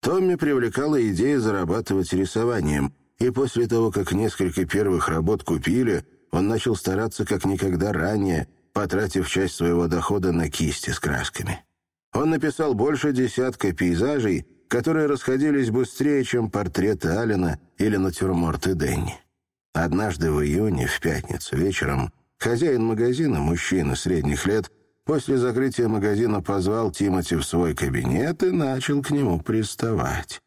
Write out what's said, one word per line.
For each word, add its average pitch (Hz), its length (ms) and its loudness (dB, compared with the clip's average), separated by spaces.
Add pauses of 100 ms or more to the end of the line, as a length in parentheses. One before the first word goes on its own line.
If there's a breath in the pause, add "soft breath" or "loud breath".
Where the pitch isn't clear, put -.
Томми 180 320 2
привлекала 139 640 2 (100)
идея 127 280 2
зарабатывать 98 720 0
рисованием, 92 800 0 (260)
и 123 100 2
после 120 380 0
того, 113 220 2
как 95 220 -2
несколько 95 540 0
первых 92 420 0
работ 80 360 0
купили, 87 600 0 (240)
он 95 200 0
начал 113 260 0
стараться 98 500 -2
как 98 200 -2
никогда 95 480 0
ранее, 92 560 0 (240)
потратив 95 560 -2
часть 92 260 0
своего 85 320 2
дохода 90 460 0
на 82 160 0
кисти 76 400 -4
с - 100 -4
красками. 76 640 -6 (500)
Он 147 180 2
написал 156 420 0
больше 139 400 2
десятка 123 580 0
пейзажей, 92 760 0 (220)
которые 156 380 2
расходились 139 640 2
быстрее, 131 560 2
чем 117 260 0
портреты 95 560 0
Аллена 92 520 0 (180)
или 104 180 2
натюрморты 92 800 0
Дэнни. 73 400 -2 (580)
Однажды 82 580 0
в 76 120 0
июне, 76 420 0
в - 140 -4
пятницу - 560 -4
вечером, - 560 -2 (280)
хозяин 120 440 2
магазина, 120 560 0
мужчина 78 560 0
средних 73 500 -2
лет, 104 240 0 (360)
после 139 320 0
закрытия 123 500 0
магазина 104 540 0
позвал 101 500 0
Тимоти 92 440 0
в 73 80 0
свой 85 320 0
кабинет 67 680 -2
и 185 80 2
начал 143 500 0
к 139 100 -4
нему 131 280 2
приставать. 104 1080 -2